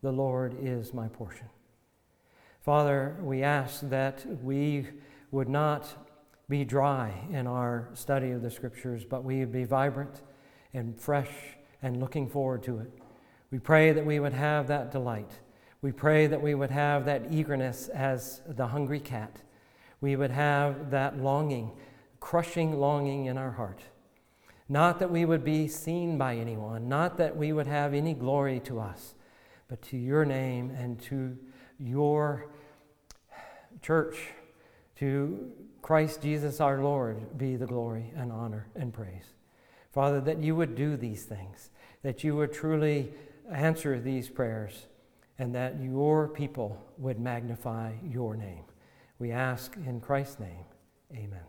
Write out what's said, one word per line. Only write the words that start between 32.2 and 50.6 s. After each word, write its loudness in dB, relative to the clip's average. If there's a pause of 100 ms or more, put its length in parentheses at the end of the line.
church, 0 (640)
to 0 (320)
Christ 4
Jesus 0
our 4
Lord, -2
be 0
the -2
glory -4
and -6
honor -6
and -4
praise. -12 (560)
Father, 2
that 0
you 2
would 2
do 0
these -6
things, -12 (320)
that -4
you 2
would 2
truly 2 (380)
answer 2
these -2
prayers, -4 (500)
and -4
that -4
your 4
people -4 (180)
would -4
magnify -4 (100)
your -4
name. -10 (560)
We -4
ask -2
in -6
Christ's -2
name, -12 (480)